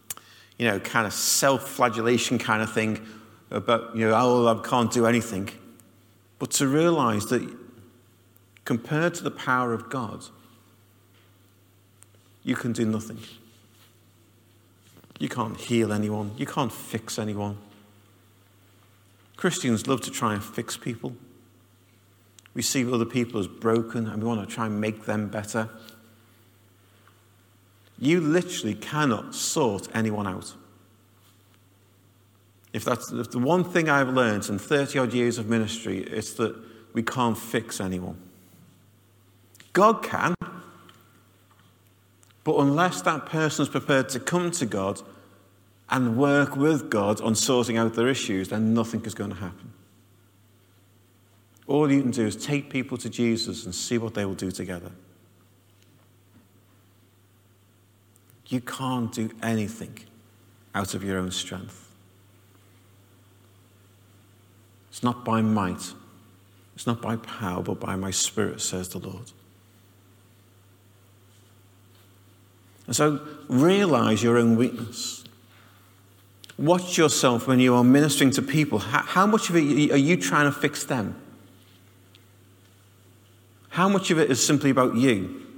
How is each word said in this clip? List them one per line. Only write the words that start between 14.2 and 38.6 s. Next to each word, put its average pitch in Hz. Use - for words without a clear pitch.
You 147
can't 110
heal 113
anyone. 104
You 139
can't 135
fix -
anyone. 104
Christians 120
love 131
to -
try 110
and 101
fix -
people. 127
We 127
see 123
other 117
people 117
as 92
broken 113
and 107
we 113
want 107
to -
try 117
and 104
make 107
them 107
better. 110
You 156
literally 160
cannot 139
sort 107
anyone 104
out. 92
If 113
that's, -
if 117
the 123
one 165
thing 175
I've 139
learned 113
in 101
thirty 139
odd 120
years 120
of 110
ministry, 107
it's -
that 113
we 117
can't 117
fix -
anyone. 92